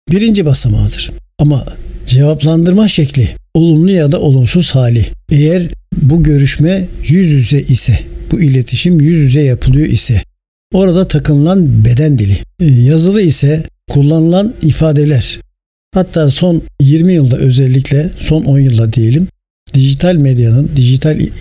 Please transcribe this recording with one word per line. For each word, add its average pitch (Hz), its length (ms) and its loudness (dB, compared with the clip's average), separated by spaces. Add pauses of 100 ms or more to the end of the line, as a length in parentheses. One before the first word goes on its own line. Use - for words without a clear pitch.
(120)
Birinci 202 340 0
basamağıdır. 104 680 -2 (280)
Ama 147 260 0 (400)
cevaplandırma 160 840 2
şekli 139 420 0 (240)
olumlu 165 380 2
ya 156 200 0
da 170 100 -2
olumsuz 135 540 0
hali. 120 300 0 (260)
Eğer 156 320 2 (300)
bu 151 300 2
görüşme 151 640 0 (200)
yüz 170 240 2
yüze 139 280 0
ise, - 400 0 (320)
bu 185 100 -2
iletişim 143 600 0
yüz 160 180 2
yüze 143 220 2
yapılıyor 131 460 0
ise, 113 340 0 (520)
orada 185 340 0
takınılan 147 760 0
beden 127 340 0
dili, 98 180 0 (220)
e, 175 60 0
yazılı 160 560 2
ise 156 420 0 (260)
kullanılan 165 720 0
ifadeler, 147 800 0 (540)
hatta 170 360 -2
son 170 340 0 (180)
yirmi 160 320 2
yılda 135 240 0
özellikle, 135 800 0
son 156 260 -2
on 139 160 0
yılda 113 340 0
diyelim, 127 340 0 (460)
dijital 139 420 2
medyanın, 135 600 0
dijital 135 440 0
i-, - 220 -4